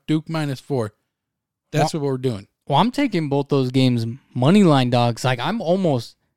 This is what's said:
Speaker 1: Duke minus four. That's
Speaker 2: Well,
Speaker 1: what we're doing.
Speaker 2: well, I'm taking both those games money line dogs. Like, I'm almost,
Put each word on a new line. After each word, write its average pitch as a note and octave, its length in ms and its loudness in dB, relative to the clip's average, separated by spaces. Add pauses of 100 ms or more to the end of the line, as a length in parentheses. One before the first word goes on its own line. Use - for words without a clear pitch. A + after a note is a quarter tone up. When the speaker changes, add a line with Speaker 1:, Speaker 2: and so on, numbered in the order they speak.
Speaker 1:
Duke D#3 220 -2
minus D3+ 320 -6
four. A#2+ 320 -4 (800)
That's D#3 220 0
Speaker 2:
Well, D3+ 80 -4
Speaker 1:
what C#3+ 80 -2
we're C3 80 -4
doing. A#2+ 300 -6 (180)
Speaker 2:
well, C#3+ 140 2
I'm A#3 100 2
taking G3 380 -2
both C#3 200 -2
those C3+ 220 0
games B2+ 340 2 (300)
money D#3+ 300 4
line C3 260 4
dogs. A#2+ 340 0
Like, B2+ 160 0
I'm F#3 220 -4
almost, D#3+ 540 -2 (200)